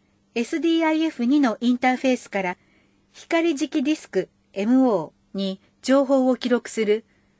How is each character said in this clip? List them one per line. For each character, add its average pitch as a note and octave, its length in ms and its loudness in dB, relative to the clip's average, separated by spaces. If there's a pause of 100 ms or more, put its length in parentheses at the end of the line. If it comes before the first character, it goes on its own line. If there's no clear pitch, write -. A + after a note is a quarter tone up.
(340)
エ A#3 100 -2
ス D#4+ 160 -4
デ E4 80 0
ィ E4 120 2
ー D#4+ 60 2
ア D#4 60 2
イ D#4 120 0
エ D#4+ 60 -2
フ A#3+ 140 -6
二 C#4+ 160 2
の A#3 200 2
イ A#3+ 120 2
ン B3 60 -2
タ C4 160 2
ー - 20 -2
フ C4 120 -2
ェ B3+ 40 4
ー B3 40 0
ス - 140 -12
か G3 120 -4
ら F3+ 160 -6 (540)
光 E4 400 -2
磁 C#4 160 -4
気 D4+ 140 -2
デ D4 100 0
ィ D#4 40 -2
ス - 120 -14
ク F#3 200 -4 (240)
エ G3 140 -4
ム B3+ 220 4
オ F3 200 0 (260)
ー - 20 -12
に F#3+ 240 -6 (200)
情 C4+ 240 4
報 C4 240 2
を B3 80 2
記 A#3+ 120 -6
録 A#3 220 -2
す A3 140 -4
る G#3+ 200 0 (360)